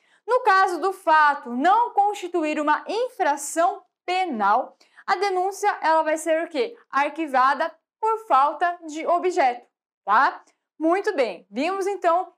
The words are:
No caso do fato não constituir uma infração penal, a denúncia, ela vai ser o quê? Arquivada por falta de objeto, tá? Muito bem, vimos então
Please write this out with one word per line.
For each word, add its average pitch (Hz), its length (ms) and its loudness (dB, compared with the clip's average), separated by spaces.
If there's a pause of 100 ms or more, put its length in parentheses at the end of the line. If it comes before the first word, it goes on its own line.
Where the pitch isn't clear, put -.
(240)
No 480 180 2
caso 381 380 2
do 370 120 -2
fato 294 580 2
não 359 420 2
constituir 359 680 -2
uma 302 260 0
infração 359 960 -2 (240)
penal, 269 720 0 (280)
a - 120 0
denúncia, 392 680 -2
ela 320 220 2
vai 311 120 0
ser 320 280 -2
o 320 40 -10
quê? 285 280 -4 (120)
Arquivada 285 840 0 (260)
por 440 280 -2
falta 330 580 2
de 302 200 -10
objeto, 339 600 0 (380)
tá? 254 380 2 (360)
Muito 381 360 0
bem, 196 360 -4
vimos 339 360 -4
então 359 520 -2